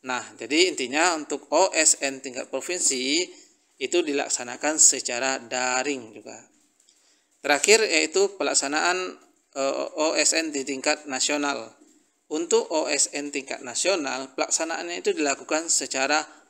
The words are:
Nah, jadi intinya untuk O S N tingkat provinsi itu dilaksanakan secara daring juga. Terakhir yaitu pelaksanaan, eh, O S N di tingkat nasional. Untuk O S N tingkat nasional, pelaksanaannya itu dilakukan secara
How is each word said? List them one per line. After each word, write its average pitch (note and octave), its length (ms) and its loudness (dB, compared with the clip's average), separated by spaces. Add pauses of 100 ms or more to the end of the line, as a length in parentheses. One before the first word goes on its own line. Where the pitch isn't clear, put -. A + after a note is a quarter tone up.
Nah, B2+ 160 -2 (160)
jadi D3+ 320 4
intinya D3+ 480 0
untuk D3 320 -6
O F#3 240 4
S D#3 320 4
N C3+ 160 -4
tingkat C3 320 -10
provinsi D3 720 0 (560)
itu C3+ 240 0
dilaksanakan C#3+ 720 -2
secara C3 640 2
daring B2+ 720 -2
juga. A2+ 240 -18 (1040)
Terakhir G3+ 480 6
yaitu E3 480 2
pelaksanaan, D#3+ 800 0 (400)
eh, C3+ 300 -2 (100)
O D#3 160 2
S D#3 240 2
N D#3+ 160 -2
di C#3+ 80 -4
tingkat C#3+ 480 -4
nasional. C#3 640 -2 (560)
Untuk E3+ 400 0
O D#3 200 0
S C#3 280 0
N C#3+ 160 -6
tingkat - 320 -8
nasional, C3+ 720 -2
pelaksanaannya E3 640 -4
itu G3 160 0
dilakukan D#3 560 -2
secara C#3+ 480 0 (300)